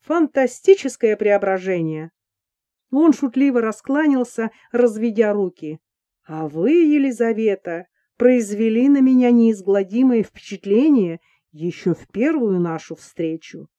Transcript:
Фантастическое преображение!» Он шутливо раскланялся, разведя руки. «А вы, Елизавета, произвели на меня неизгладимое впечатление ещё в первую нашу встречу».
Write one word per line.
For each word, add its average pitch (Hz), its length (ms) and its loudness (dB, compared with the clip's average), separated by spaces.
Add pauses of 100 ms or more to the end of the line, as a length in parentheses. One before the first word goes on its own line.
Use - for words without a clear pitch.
Фантастическое 277 1160 0
преображение!» 185 920 -2 (800)
Он 302 220 2
шутливо 262 480 0
раскланялся, 247 920 -2 (220)
разведя 220 600 0
руки. 180 460 -6 (480)
«А 160 220 -10
вы, 165 240 -2
Елизавета, 226 1120 -2 (300)
произвели 226 720 2
на 285 120 4
меня 254 300 4
неизгладимое 220 920 2
впечатление 202 1000 -2 (320)
ещё 165 420 -6
в - 140 -20
первую 233 520 -2
нашу 165 360 -6
встречу». - 720 -10 (100)